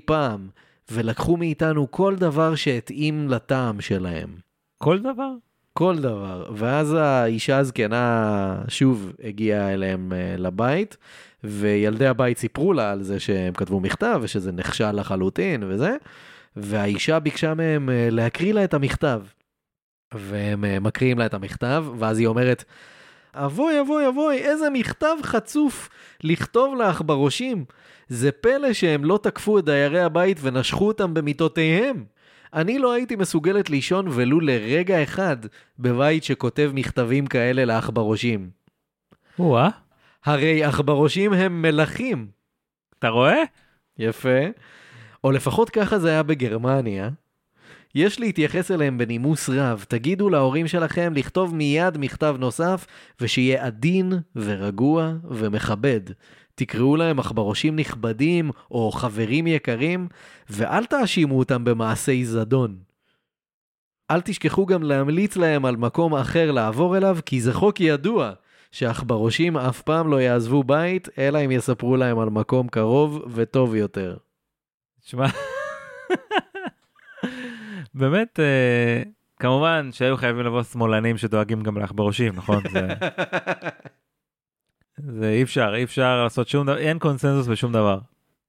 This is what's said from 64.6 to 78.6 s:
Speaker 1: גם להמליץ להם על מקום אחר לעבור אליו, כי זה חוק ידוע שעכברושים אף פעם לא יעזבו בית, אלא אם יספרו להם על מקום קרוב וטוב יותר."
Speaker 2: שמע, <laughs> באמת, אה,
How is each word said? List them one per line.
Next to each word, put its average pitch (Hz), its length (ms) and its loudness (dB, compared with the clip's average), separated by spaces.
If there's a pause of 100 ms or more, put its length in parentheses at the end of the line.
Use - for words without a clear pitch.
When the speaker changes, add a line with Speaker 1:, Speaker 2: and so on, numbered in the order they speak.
Speaker 1:
גם 180 180 2
להמליץ 151 540 2
להם 151 280 2
על 123 100 2
מקום 151 400 0
אחר 156 360 2
לעבור 131 460 2
אליו, 190 280 2
כי 131 160 -2
זה 120 120 2
חוק 202 280 2
ידוע 151 500 0 (400)
שעכברושים 120 880 0
אף 127 240 -2
פעם 156 300 0
לא 135 100 4
יעזבו 123 420 2
בית, 170 540 0
אלא 143 280 0
אם 131 60 0
יספרו 123 460 0
להם 123 220 2
על 110 100 0
מקום 117 380 0
קרוב 139 640 2
וטוב 113 420 0
יותר." 95 420 -4 (840)
Speaker 2:
שמע, 127 260 -4
<laughs> 523 300 -4 (2500)
באמת, 165 420 0
אה, 123 640 4 (360)